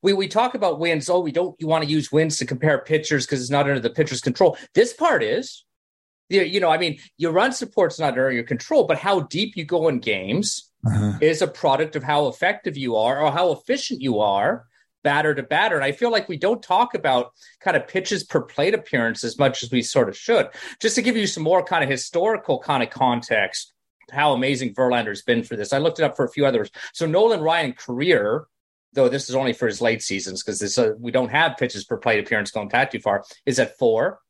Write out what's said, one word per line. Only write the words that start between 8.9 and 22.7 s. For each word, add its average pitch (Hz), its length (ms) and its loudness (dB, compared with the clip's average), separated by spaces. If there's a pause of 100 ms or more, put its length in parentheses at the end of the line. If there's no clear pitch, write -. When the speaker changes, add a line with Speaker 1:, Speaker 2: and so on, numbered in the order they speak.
Speaker 1:
how 185 240 0
deep 196 340 -4
you 170 80 -8
go 160 240 0
in 135 120 0
games 104 720 -4 (140)
Speaker 2:
Uh-huh. 104 360 0
Speaker 1:
is 160 200 4
a 180 60 0
product 156 480 0
of 135 80 -6
how 147 240 0
effective 175 480 -4
you 127 200 -4
are 123 260 2
or 151 100 2
how 170 200 2
efficient 247 500 -4
you 123 180 0
are 104 460 0 (380)
batter 151 320 2
to 135 80 -8
batter. 190 320 0
And 139 100 0
I 143 80 0
feel 240 180 0
like 226 160 -2
we 165 100 -8
don't 214 260 0
talk 226 320 2
about 131 360 0 (300)
kind 170 160 2
of - 100 -2
pitches 185 360 -4
per - 180 0
plate 170 320 -2
appearance 117 500 -2
as 117 140 -8
much 139 260 0
as 120 80 -10
we 120 120 0
sort 117 260 0
of 98 80 -12
should. - 320 0 (320)
Just 220 140 0
to 247 80 0
give 233 120 2
you 208 120 0
some 165 160 -6
more 175 200 4
kind 170 200 0
of 131 60 -2
historical 170 720 0
kind 139 240 0